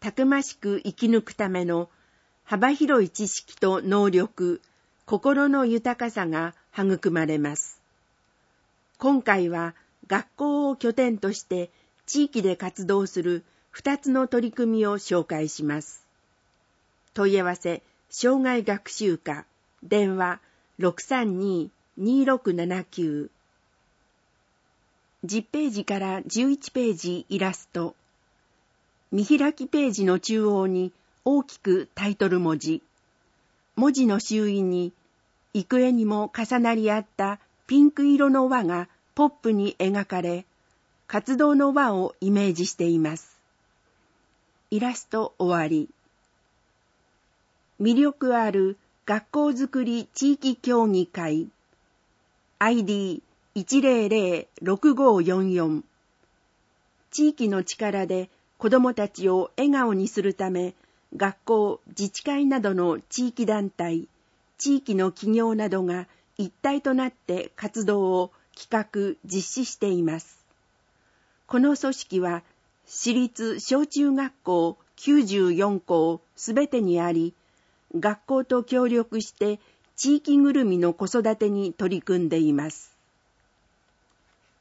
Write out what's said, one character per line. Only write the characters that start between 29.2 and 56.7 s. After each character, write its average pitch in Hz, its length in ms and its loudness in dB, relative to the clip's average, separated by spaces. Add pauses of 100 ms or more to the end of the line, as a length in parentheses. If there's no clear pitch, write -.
開 294 300 2
き 262 120 -10
ペ 294 200 0
ー 247 40 0
ジ 202 140 -2
の 185 140 4
中 220 260 -2
央 202 220 2
に 185 260 -2 (320)
大 277 180 2
き - 160 -12
く 185 360 0
タ 202 140 -4
イ 202 80 -2
ト 196 120 0
ル 180 120 0
文 160 180 0
字。 156 240 -4 (920)
文 269 180 4
字 262 140 2
の 208 140 2
周 214 300 -2
囲 196 120 0
に 180 300 -2 (600)
幾 220 260 0
重 254 120 4
に 233 120 2
も 208 320 -2
重 233 220 -2
な 233 160 2
り 214 160 0
合 214 80 0
っ 214 80 -8 (100)
た 202 240 -4 (260)
ピ 277 140 4
ン 294 100 8
ク 285 160 0
色 285 220 6
の 262 220 4
輪 254 140 0
が 175 240 -2 (260)
ポ 294 120 4
ッ 285 40 4
プ 226 220 -2
に 202 260 0
描 196 260 0
か 185 160 -6
れ、 175 240 -4 (600)
活 240 320 -2
動 294 160 6
の 277 180 4
輪 262 220 2
を 185 260 -2
イ 190 100 0
メ 202 180 4
ー 185 40 2
ジ 175 140 -2
し - 80 -8
て 170 120 -2
い 170 120 2
ま 156 180 0
す。 - 220 -20 (1300)
イ 214 80 -2
ラ 240 160 -4
ス - 140 -16
ト 220 300 -4
終 175 200 2
わ 160 80 -2
り。 156 220 -2 (1900)
魅 226 180 2
力 277 380 2
あ 220 140 0
る 190 260 0 (300)
学 214 240 -4
校 294 160 2
づ 269 220 -2
く 254 160 -2
り 233 280 -4
地 277 220 2
域 262 220 -2
協 240 300 2
議 185 200 2
会。 160 420 -4 (1120)
ア 214 120 2
イ 233 140 0
デ 196 80 -2
ィ 196 240 -2
ー - 60 -12 (320)
一 262 260 0
零 233 300 4
零 185 380 0 (120)
六 202 340 2
五 233 280 6
四 185 320 2
四。 160 280 0 (1300)